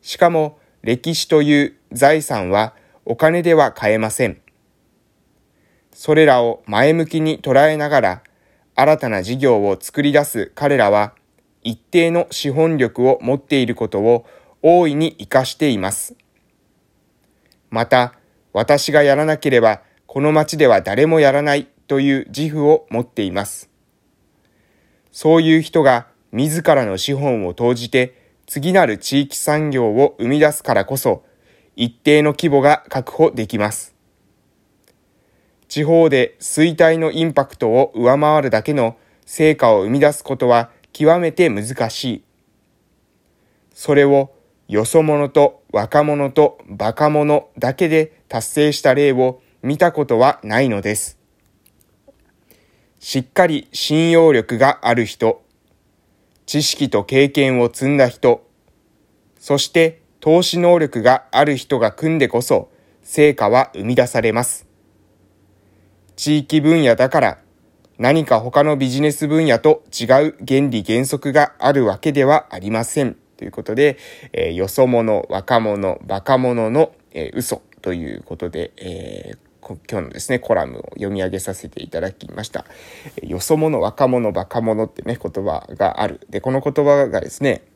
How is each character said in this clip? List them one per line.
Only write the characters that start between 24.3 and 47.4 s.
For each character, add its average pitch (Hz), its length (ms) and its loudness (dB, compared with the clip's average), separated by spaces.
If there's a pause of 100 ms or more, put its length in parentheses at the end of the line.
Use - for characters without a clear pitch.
そ 160 260 2
う 165 40 4
い 160 160 4
う 160 40 2
人 160 220 0
が 123 240 2 (240)
自 151 300 -4
ら 139 240 2
の 95 120 -4
資 139 160 -4
本 131 320 -2
を 87 80 -6
投 120 200 0
じ 120 180 -8
て、 127 240 -2 (320)
次 156 260 -4
な 185 120 4
る 107 120 -4
地 - 240 -2
域 139 160 -8
産 151 320 -2
業 123 220 -2
を 131 260 2
生 117 100 -6
み 147 120 0
出 151 120 4
す - 120 -12
か 131 100 -2
ら 98 120 0
こ 135 120 -6
そ、 117 260 -4 (520)
一 233 160 -4
定 151 300 2
の 151 100 2
規 160 180 -2
模 139 120 2
が 147 280 2
確 131 240 -8
保 160 180 2
で 110 160 -6
き 113 100 -8
ま 104 140 -2
す。 - 240 -14 (1700)
地 151 160 -6
方 165 260 4
で 135 300 0
衰 156 360 0
退 165 220 4
の 160 140 -2
イ 160 120 -2
ン 160 100 -2
パ 139 120 0
ク - 120 -20
ト 117 120 -2
を 123 260 2
上 123 240 2
回 151 220 2
る 131 80 -4
だ 110 120 0
け 147 120 -4
の 117 240 -2 (280)
成 156 300 0
果 117 180 4
を 98 100 2
生 104 60 -4
み 135 100 0
出 147 120 4
す - 120 -12
こ 135 120 -6
と 127 140 0
は 120 200 2 (220)
極 160 280 2
め 165 120 -2
て 170 180 2
難 113 400 -6
し - 140 -12
い。 120 200 -8 (1500)
そ - 220 -2
れ 143 80 6
を 139 300 2 (340)
よ 104 180 -2
そ 160 180 2
者 147 260 0
と - 420 2
若 113 320 0
者 147 280 -2
と 147 360 2
バ 104 260 -6
カ 151 160 0
者 147 480 0